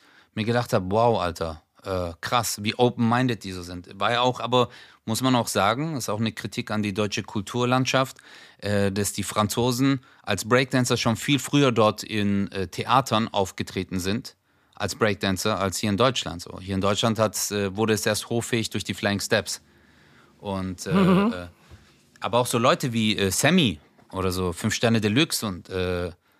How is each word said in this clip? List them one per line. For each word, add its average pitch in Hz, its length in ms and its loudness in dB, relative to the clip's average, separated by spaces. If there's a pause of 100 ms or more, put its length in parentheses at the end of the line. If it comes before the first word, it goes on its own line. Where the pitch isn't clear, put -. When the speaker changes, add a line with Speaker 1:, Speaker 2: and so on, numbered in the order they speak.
(340)
Speaker 1:
mir 110 120 -4
gedacht 120 280 0
hab, 101 140 2
„Wow, 110 340 4
Alter, 82 400 -4 (220)
äh, 90 360 -4
krass, - 440 -2
wie 107 120 -2
open-minded 120 680 2
die 98 80 -8
so 92 100 -8
sind.“ 87 320 -12
War 101 180 0
ja 120 100 2
auch, 123 180 2
aber 117 300 2 (360)
muss 110 160 -2
man 127 140 2
auch 117 120 2
sagen, 120 480 0
ist 120 140 -6
auch 104 100 -2
eine 113 120 0
Kritik - 400 -8
an 107 100 -2
die 101 120 -2
deutsche 107 300 -2
Kulturlandschaft, 123 960 0 (400)
äh, 101 340 0
dass 98 220 -2
die 104 100 -4
Franzosen 123 800 0 (220)
als 107 260 -4
Breakdancer 123 480 4
schon 113 180 2
viel 143 220 2
früher 139 340 4
dort 107 320 4
in, 101 480 0
äh, 95 160 -4
Theatern 113 600 0
aufgetreten 95 720 -4
sind 98 360 -4 (400)
als 104 200 -6
Breakdancer, 101 640 0
als 95 180 -2
hier 107 140 -2
in 98 60 0
Deutschland. 110 440 0
So, - 180 -14
hier 95 160 -6
in 95 60 -2
Deutschland 104 380 2
hat's, 107 320 0
äh, 101 260 -2
wurde 110 160 2
es 104 120 -2
erst 107 240 -2
hoffähig 117 420 -2
durch 107 120 -6
die 101 120 -6
Flying 101 240 -2
Steps. - 420 -2 (800)
Und, 95 480 -6
äh, 95 60 -2
Speaker 2:
Mhm. 190 400 4
Speaker 1:
äh, 87 140 -8 (720)
aber 107 200 2
auch 123 80 2
so 127 100 0
Leute 131 340 2
wie, 110 260 2
äh, 98 120 2
Sammy 139 500 2 (320)
oder 92 200 -2
so 90 220 -2
Fünf 107 200 -2
Sterne 113 260 2
Deluxe 117 460 0
und, 90 240 -8
äh, 90 420 -2 (280)